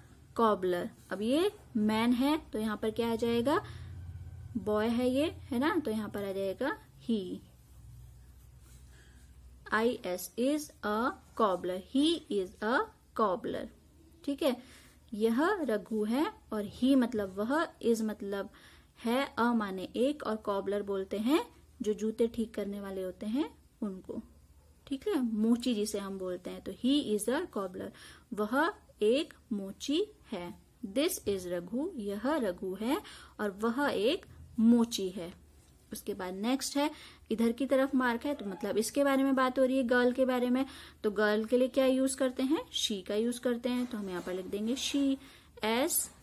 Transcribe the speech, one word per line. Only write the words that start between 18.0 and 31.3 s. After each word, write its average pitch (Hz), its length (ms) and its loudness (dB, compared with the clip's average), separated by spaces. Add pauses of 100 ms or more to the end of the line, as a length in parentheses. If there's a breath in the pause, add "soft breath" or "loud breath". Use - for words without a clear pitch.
मतलब 202 480 -4 (500 loud breath)
है, 247 280 0
अ 240 260 0
माने 190 420 -2
एक, 277 280 0
और 214 140 -2
कॉबलर 202 460 -2
बोलते 196 360 -4
हैं 294 260 2 (340 soft breath)
जो 214 140 0
जूते 220 340 0
ठीक 226 260 -4
करने 202 280 -6
वाले 196 220 -6
होते 185 240 -8
हैं 285 220 0 (320)
उनको, 196 400 -6 (680)
ठीक 269 200 -6
है? 370 140 2
मोची 233 540 2
जिसे 208 240 -2
हम 196 200 -8
बोलते 180 300 -6
हैं, 185 120 -12
तो 196 120 -10
he 277 280 2 (100)
is 208 180 0
a 302 220 0
cobbler, 196 380 -6 (440 loud breath)
वह 247 400 0 (300)
एक 247 300 4 (200)
मोची 202 500 -2 (280)
है। 175 220 -8 (340)
This 277 300 0 (100)
is 196 200 -2